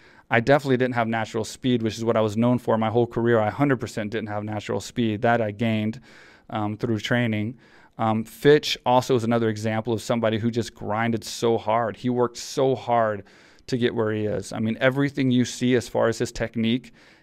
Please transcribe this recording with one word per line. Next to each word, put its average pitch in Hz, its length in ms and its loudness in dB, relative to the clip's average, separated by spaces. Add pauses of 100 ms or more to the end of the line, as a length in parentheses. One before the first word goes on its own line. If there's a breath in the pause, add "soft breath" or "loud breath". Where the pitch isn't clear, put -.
(300 soft breath)
I 117 100 4
definitely 139 380 4
didn't 123 180 0
have 117 120 0
natural 113 380 -4
speed, 123 380 -2
which 110 140 -2
is 113 60 -6
what 113 140 2
I 110 40 4
was 107 140 0
known 120 220 2
for 117 200 0
my 110 120 0
whole 117 180 2
career. 117 320 2
I 107 100 2
hundred 131 300 0
percent 104 320 -6
didn't 107 180 -6
have 104 140 -6
natural 104 380 -4
speed. 110 400 -2
That 117 200 4
I 107 100 -2
gained, 110 500 -2 (480 loud breath)
um, 107 280 -4
through 113 220 -2
training. 117 580 -2 (420 soft breath)
Um, 110 240 0
Fitch - 520 4 (120)
also 127 280 4
is 113 80 0
another 117 260 2
example 110 440 -2
of 104 80 -4
somebody 113 380 0
who 113 100 0
just 113 240 -4
grinded 110 500 -4
so 117 360 0
hard. 107 380 0
He 120 120 -4
worked 120 280 0
so 135 360 -2
hard 113 500 0 (440 soft breath)
to 131 100 -2
get 120 160 2
where 107 180 0
he 107 140 -2
is. 98 260 -4
I 110 80 -8
mean, 113 220 -2
everything 135 480 0
you 123 160 4
see 123 300 0
as 113 120 0
far 113 200 0
as 113 100 -2
his 123 140 -4
technique 117 600 -4 (320 soft breath)